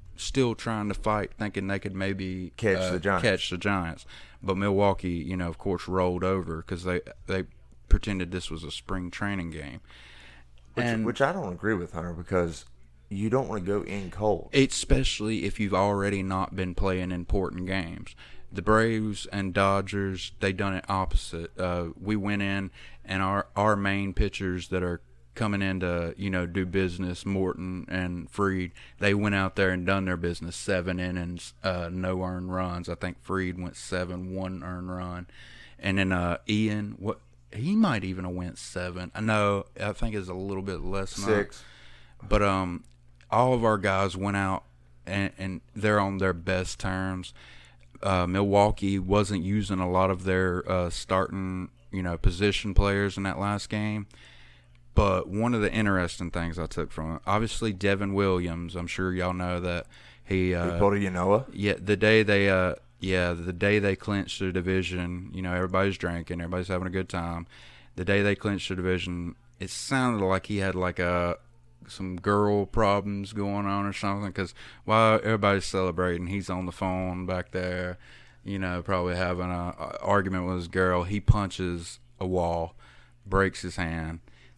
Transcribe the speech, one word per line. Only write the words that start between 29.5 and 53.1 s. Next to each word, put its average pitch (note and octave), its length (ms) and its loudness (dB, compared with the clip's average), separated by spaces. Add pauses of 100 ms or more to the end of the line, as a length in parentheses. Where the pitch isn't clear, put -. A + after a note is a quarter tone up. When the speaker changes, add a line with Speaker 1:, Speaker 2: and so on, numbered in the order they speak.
Speaker 1:
there F#2+ 160 4
and F2+ 140 0
done G2 200 2
their F2+ 120 0
business, F2 380 -4
seven F#2 440 -2
innings, F2+ 540 -4 (100)
uh, F2+ 280 -2
no F#2 320 -2
earned F2+ 300 -4
runs. F2 360 -2
I F2 60 -4
think - 280 -6
Fried F#2 360 -2
went F2 180 -8
seven, F2+ 580 -6
one F#2+ 280 -6
earned F2+ 300 -8
run. F2+ 340 -8 (520)
And F#2+ 180 0
then, F#2+ 140 4
uh, F2 360 2
Ian, G#2+ 520 0
what, G#2+ 200 -4 (340)
he C#3 220 -2
might D3+ 280 4
even F#2 220 -4
have F2+ 80 -4
went F2+ 240 -6
seven. F2+ 580 -6
I G#2 60 -6
know, G#2 440 4 (160)
I G#2 120 -2
think A2+ 200 0
it's F#2+ 140 -4
a F2+ 60 -6
little F#2+ 280 -4
bit F#2 200 -6
less F#2+ 340 -4
than G2+ 100 -6
that. G#2+ 120 4
Speaker 2:
Six. - 260 -4 (580)
Speaker 1:
But, G#2 220 4
um, F#2+ 400 0 (480)
all B2+ 220 4
of A#2 100 0
our G#2+ 140 4
guys F#2+ 400 2
went G2 180 -2
out, F#2+ 300 -2 (420)
and, G2 300 0
and F#2+ 240 -6 (120)
they're G#2 280 4
on G2 160 0
their F#2+ 160 2
best F2+ 460 -2
terms. F#2 540 -4 (680)
Uh, F2+ 240 4
Milwaukee G2+ 720 4
wasn't F#2+ 440 2
using G2 360 0
a F2+ 100 0
lot F#2 200 4
of F#2 160 -2
their, F#2 440 2
uh, F2+ 200 2
starting, F#2 800 -2 (220)
you F#2+ 120 -2
know, E2+ 140 -2
position F#2+ 560 2
players G2+ 420 4